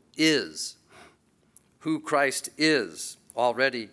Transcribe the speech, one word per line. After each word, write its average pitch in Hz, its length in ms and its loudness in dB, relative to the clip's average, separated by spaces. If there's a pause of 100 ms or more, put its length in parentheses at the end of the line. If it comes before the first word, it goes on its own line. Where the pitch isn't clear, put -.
(160)
is, 120 600 0 (1040)
who 156 200 -4
Christ 143 500 0 (100)
is, 131 580 0 (180)
already 120 580 0